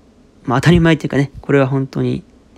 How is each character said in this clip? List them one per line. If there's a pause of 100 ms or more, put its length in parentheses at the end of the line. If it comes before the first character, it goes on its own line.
(440)
ま
あ
当
た
り
前
っ
て
い
う
か
ね、 (100)
こ
れ
は
本
当
に (340)